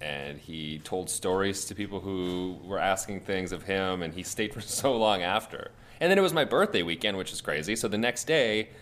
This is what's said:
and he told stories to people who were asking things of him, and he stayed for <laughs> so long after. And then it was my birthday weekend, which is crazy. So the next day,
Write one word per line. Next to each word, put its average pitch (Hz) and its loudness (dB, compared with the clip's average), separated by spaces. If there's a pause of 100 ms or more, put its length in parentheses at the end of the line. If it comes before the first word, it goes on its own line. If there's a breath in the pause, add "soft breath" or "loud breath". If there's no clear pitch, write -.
and 73 -6
he 78 -8
told 90 -6
stories 98 0
to 98 -10
people 101 -6
who 90 -2
were 95 -4
asking 95 0
things 92 -2
of 85 -6
him, 95 0
and 82 -4
he 92 -8
stayed 107 -4
for 104 -10
<laughs> - -6
so 135 2
long 107 4
after. 95 -2 (300 loud breath)
And 165 4
then 196 8
it 196 8
was 175 4
my 156 4
birthday 131 4
weekend, 87 0
which 92 -4
is - -8
crazy. 78 -2
So 113 -2
the 104 0
next 120 0
day, 110 2 (120)